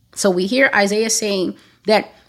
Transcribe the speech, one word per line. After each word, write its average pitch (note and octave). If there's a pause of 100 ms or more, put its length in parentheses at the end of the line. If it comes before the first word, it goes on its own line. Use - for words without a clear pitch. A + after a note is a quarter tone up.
(140)
So G3+
we F3+
hear C4
Isaiah G#3
saying G3+ (300)
that G#3 (160)